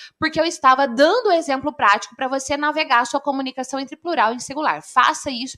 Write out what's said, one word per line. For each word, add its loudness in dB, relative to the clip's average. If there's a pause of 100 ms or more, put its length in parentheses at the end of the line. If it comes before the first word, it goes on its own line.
(180)
porque -4
eu 2
estava 4
dando 2
o 4
exemplo 0
prático 2
pra -4
você -4
navegar 0
a 2
sua -4
comunicação -6
entre -10
plural -2
e -10
singular. -4
Faça 0
isso, -8